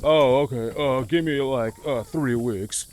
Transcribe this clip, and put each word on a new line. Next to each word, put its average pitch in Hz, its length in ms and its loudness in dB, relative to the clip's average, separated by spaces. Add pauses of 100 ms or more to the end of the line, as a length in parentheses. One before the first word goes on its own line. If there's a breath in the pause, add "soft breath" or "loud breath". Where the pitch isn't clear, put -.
Oh, 139 380 6
okay, 120 360 -4
uh, 139 240 0
give 160 240 0
me, 147 160 -2
like, 123 340 -2 (100)
uh, 131 180 -2
three 135 320 -2
weeks 113 560 -4